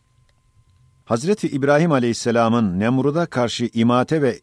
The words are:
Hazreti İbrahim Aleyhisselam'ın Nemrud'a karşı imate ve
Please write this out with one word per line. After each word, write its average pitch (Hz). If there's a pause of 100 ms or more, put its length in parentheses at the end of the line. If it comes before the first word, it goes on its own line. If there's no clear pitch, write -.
(1040)
Hazreti 156
İbrahim 147
Aleyhisselam'ın 117
Nemrud'a 131
karşı 120
imate 123
ve 120